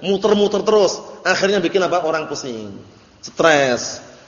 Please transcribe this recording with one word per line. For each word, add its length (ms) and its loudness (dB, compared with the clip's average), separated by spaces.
muter-muter 600 2
terus. 400 2
Akhirnya 320 2
bikin 240 0
apa? 240 0
Orang 240 -4
pusing, 400 -10
stres. 840 0